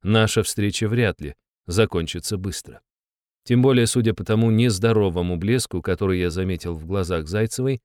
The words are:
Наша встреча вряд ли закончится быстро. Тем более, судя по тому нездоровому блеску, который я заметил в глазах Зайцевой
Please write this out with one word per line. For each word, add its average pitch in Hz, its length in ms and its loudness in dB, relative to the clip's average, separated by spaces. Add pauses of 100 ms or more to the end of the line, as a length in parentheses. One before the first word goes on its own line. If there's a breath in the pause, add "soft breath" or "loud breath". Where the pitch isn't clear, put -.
Наша 110 400 2
встреча 101 460 -2
вряд 110 320 0
ли 71 140 -10 (320)
закончится 87 720 -2
быстро. 92 440 -10 (640)
Тем 123 180 4
более, 127 240 4
судя 113 280 0
по 92 100 -8
тому 113 260 2
нездоровому 104 840 2
блеску, 95 460 -2
который 92 380 0
я 87 100 0
заметил 87 440 -4
в 78 120 -12
глазах 87 420 -2
Зайцевой 120 560 -2